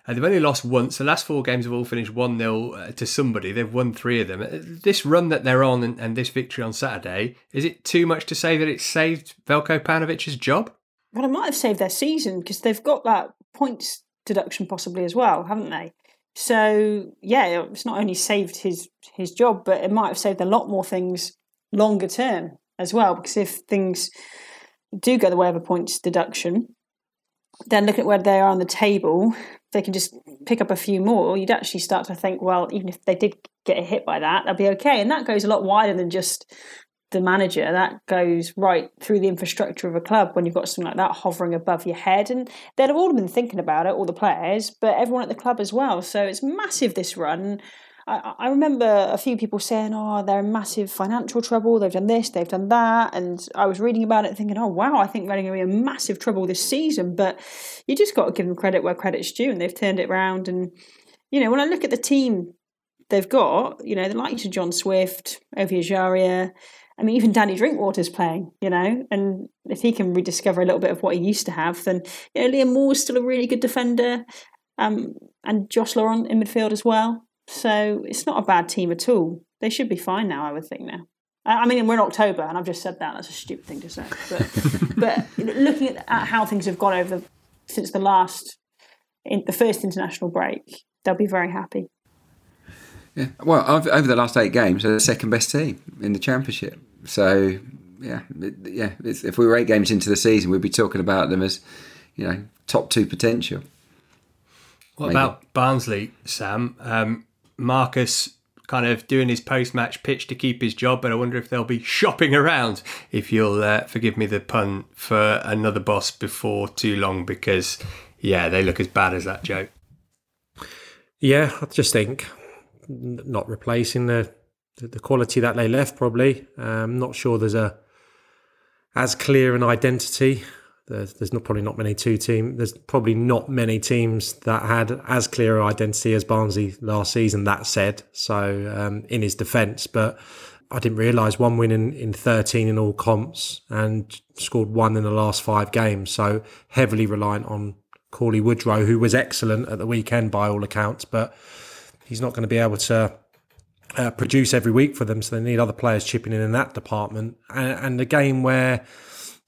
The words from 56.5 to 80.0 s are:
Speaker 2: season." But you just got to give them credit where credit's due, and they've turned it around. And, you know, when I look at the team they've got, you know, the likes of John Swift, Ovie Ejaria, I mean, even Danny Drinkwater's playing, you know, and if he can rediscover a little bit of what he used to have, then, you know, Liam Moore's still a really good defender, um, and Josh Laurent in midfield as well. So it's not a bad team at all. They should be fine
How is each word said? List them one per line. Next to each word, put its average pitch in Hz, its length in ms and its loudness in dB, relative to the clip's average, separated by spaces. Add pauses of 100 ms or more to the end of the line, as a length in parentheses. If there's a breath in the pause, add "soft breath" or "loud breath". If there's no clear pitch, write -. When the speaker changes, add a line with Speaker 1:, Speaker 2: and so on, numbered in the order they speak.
Speaker 2:
season." 269 540 -2
But 190 240 0 (460 loud breath)
you 269 100 0
just 415 180 2
got - 120 2
to - 60 -2
give 190 120 -2
them 175 120 -4
credit 185 260 0
where 180 120 0
credit's - 380 -4
due, 254 180 -2
and 196 80 -4
they've 180 160 -4
turned 196 260 -2
it - 100 -2
around. 190 380 -2
And, 180 220 -4 (600 soft breath)
you 277 100 2
know, 226 100 4
when 262 100 2
I 285 40 2
look 349 180 -2
at 294 60 0
the 240 80 -2
team 233 560 0 (560)
they've 190 200 2
got, 208 540 2
you 208 140 -4
know, 185 100 -2
the 208 120 -4
likes 240 260 -4
of 196 60 -6
John 175 200 -2
Swift, 185 680 -2 (160)
Ovie 190 240 0
Ejaria, 185 720 2 (480 soft breath)
I 226 60 -8
mean, 220 120 4
even 220 160 6
Danny 202 240 4
Drinkwater's 196 540 0
playing, 170 400 -4 (100)
you 196 80 -2
know, 202 420 0
and 196 380 -2 (160)
if - 160 -8
he 233 120 2
can 190 200 0
rediscover 180 480 0
a 185 60 2
little 180 120 2
bit 180 120 2
of 175 120 -6
what 185 140 0
he 175 60 -2
used 208 240 -2
to 175 60 -6
have, 165 320 -4
then, 185 180 -2 (320 loud breath)
you - 80 0
know, 247 120 4
Liam 262 200 4
Moore's 269 260 4
still 247 160 -2
a 247 80 2
really 254 220 0
good 240 140 0
defender, 240 640 0 (500 loud breath)
um, - 380 -2 (280)
and 208 280 -2
Josh 220 260 0
Laurent 226 340 0
in 226 80 2
midfield 220 320 0
as 214 140 -4
well. 226 420 2 (200)
So 208 640 0
it's - 160 -6
not - 180 -2
a 202 40 -6
bad 175 240 2
team 180 200 -2
at 170 160 -4
all. 175 360 2 (180)
They 214 80 -2
should 220 220 -2
be 196 60 -2
fine 190 320 -2